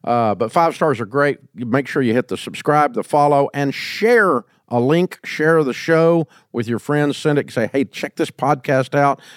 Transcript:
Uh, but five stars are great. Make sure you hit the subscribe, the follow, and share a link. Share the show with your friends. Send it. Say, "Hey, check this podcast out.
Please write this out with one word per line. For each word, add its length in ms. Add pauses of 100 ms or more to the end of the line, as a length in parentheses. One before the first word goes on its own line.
Uh, 320
but 160
five 240
stars 260
are 40
great. 340 (160)
Make 320
sure 140
you 120
hit 140
the 100
subscribe, 560
the 100
follow, 500
and 200
share 720 (240)
a 140
link. 420
Share 400
the 80
show 560 (240)
with 160
your 120
friends. 360
Send 240
it. 120
Say, 200
"Hey, 140
check 320
this 120
podcast 680
out. 260 (160)